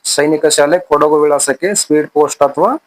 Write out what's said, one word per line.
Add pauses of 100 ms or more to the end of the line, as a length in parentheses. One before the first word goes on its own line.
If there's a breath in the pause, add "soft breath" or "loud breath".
ಸೈನಿಕ
ಶಾಲೆ
ಕೊಡಗು
ವಿಳಾಸಕ್ಕೆ
ಸ್ಪೀಡ್
ಪೋಸ್ಟ್
ಅಥವಾ (160)